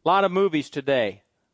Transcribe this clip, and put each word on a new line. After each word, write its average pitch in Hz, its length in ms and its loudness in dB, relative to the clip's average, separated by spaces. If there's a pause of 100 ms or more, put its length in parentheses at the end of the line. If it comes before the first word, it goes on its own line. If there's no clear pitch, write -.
A 156 40 0
lot 196 160 4
of 190 80 -2
movies 180 360 -2
today 131 540 -4 (320)